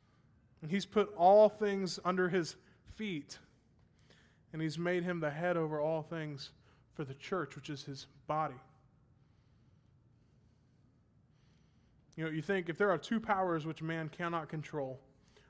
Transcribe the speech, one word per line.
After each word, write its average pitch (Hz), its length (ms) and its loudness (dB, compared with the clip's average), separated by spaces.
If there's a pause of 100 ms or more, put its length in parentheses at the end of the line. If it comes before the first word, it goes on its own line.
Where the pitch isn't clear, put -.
(600)
And 156 100 -8
he's 190 140 0
put 202 320 2
all 202 320 10
things 202 560 -2
under 185 240 2
his 170 260 0 (400)
feet, 190 420 -8 (1160)
and 160 80 -8
he's 156 160 -4
made 175 260 0
him 175 160 -2
the 156 100 -2
head 170 280 0
over 156 240 -2
all 156 200 0
things 151 500 -10 (420)
for 160 100 -6
the 131 120 -8
church, 170 420 -6
which 143 120 -12
is 143 140 -8
his 139 240 -12 (180)
body. 151 300 -2 (3500)
You 160 80 -6
know, 160 60 -2
you 160 120 -4
think 180 280 -2
if 160 80 -4
there 202 140 4
are 165 60 4
two 226 220 -2
powers 190 460 0
which 160 160 -8
man 160 260 -4
cannot 170 400 -4
control, 143 500 -6 (520)